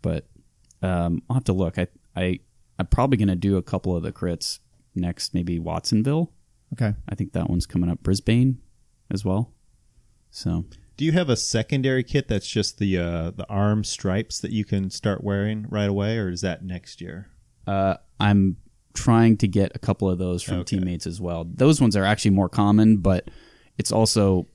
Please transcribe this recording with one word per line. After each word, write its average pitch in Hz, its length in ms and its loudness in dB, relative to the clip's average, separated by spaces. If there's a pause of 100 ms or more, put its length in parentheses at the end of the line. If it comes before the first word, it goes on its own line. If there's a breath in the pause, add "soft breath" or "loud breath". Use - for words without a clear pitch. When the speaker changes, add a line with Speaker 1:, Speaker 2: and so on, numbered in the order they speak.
Speaker 1:
But, 82 260 -4 (540)
um, 87 480 0
I'll 120 60 -2
have 127 100 0
to - 80 2
look. 90 240 -2
I, 90 100 -2 (280)
I, 90 240 -2 (400)
I'm - 80 -4
probably 131 300 2
gonna 98 180 2
do 95 220 2
a 90 40 0
couple 92 340 -2
of 85 80 -2
the 82 80 -6
crits - 480 -6 (360)
next, 90 400 -4
maybe 87 240 -2
Watsonville. 110 720 -2 (420)
Speaker 2:
Okay. 107 220 -2 (120)
Speaker 1:
I 101 80 -8
think - 180 -8
that 85 160 -2
one's 90 180 -2
coming 87 220 0
up. 85 120 -4
Brisbane 117 560 2 (540)
as 98 120 -4
well. 104 300 -2 (800)
So. 85 340 -4 (320 soft breath)
Speaker 3:
Do 143 80 -2
you 165 80 2
have 170 160 2
a 120 60 4
secondary 131 680 0
kit - 240 -2
that's 101 200 -2
just - 300 -2
the, 95 200 0
uh, 85 340 -2
the - 180 -12
arm 104 340 0
stripes - 560 -4
that - 120 -8
you 107 140 -2
can 95 260 -2
start - 320 -4
wearing 104 460 -2
right 104 200 -2
away, 101 300 -2
or 95 100 -2
is 90 120 -6
that 92 220 -4
next 90 380 -12
year? 87 260 -14 (380)
Speaker 1:
Uh, 98 300 0 (240)
I'm 98 380 4 (360)
trying 113 440 4
to 110 100 0
get 98 260 0
a - 60 -10
couple 98 300 -2
of 90 100 -2
those 90 240 -2
from 92 160 -4
Speaker 3:
Okay. 92 180 -4
Speaker 1:
teammates 90 300 -4
as 85 120 -8
well. 85 320 -6
Those 143 300 4
ones 110 140 4
are 98 100 2
actually 104 260 2
more 95 180 4
common, 107 480 6
but 92 320 0 (500 loud breath)
it's - 120 -2
also 101 640 4